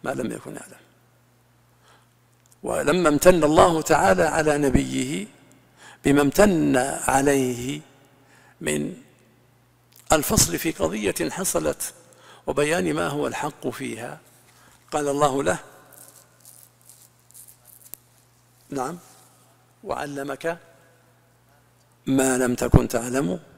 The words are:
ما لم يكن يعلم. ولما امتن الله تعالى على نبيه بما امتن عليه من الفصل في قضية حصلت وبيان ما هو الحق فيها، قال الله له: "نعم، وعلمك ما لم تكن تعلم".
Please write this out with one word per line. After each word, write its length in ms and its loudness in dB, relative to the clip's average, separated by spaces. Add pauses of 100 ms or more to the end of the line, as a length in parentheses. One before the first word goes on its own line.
ما 80 -6
لم 200 -6
يكن 240 -14
يعلم. 240 -18 (1800)
ولما 460 0
امتن 340 6
الله 380 4
تعالى 420 2
على 340 2
نبيه 680 0 (800)
بما 160 4
امتن 560 4 (300)
عليه 720 0 (800)
من 320 -4 (1160)
الفصل 460 2
في 140 -4
قضية 580 -4
حصلت 640 -6 (540)
وبيان 460 -2
ما 140 -4
هو 200 -4
الحق 400 -8
فيها، 520 -10 (720)
قال 160 -2
الله 360 2
له: 160 -2 (3000)
"نعم، 280 -6 (840)
وعلمك 760 -8 (1500)
ما 320 2
لم 180 0
تكن 320 4
تعلم". 520 -4 (180)